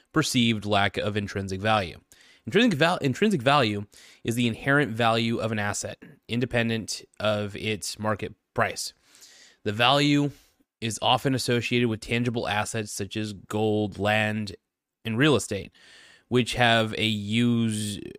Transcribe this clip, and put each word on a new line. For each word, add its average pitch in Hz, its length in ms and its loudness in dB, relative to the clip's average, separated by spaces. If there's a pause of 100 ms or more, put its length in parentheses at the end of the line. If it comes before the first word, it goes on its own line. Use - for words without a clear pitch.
(120)
perceived 117 520 2
lack 101 320 2
of 104 200 -2
intrinsic 98 440 -4
value. 104 380 0 (480)
Intrinsic 180 320 2
val-, 165 200 2
intrinsic 151 440 0
value 113 420 2 (380)
is 117 140 -2
the 123 100 2
inherent 139 460 0
value 117 460 0
of 110 120 -2
an 110 80 -2
asset, 104 400 -6 (300)
independent 117 760 -4 (160)
of 104 380 -2
its 104 420 -6
market 107 340 -4 (220)
price. - 380 -4 (720)
The 104 80 -2
value 143 580 4 (500)
is 113 220 -4
often 127 320 2
associated 120 540 0
with 110 120 -4
tangible 120 460 -2
assets 104 460 -4
such 101 240 -8
as 107 160 -4
gold, 107 640 -2
land, 107 560 0 (500)
and 110 140 -2
real 147 160 6
estate, 101 380 -4 (560)
which 120 260 0
have 117 400 4
a 107 120 0
use, 110 920 0 (200)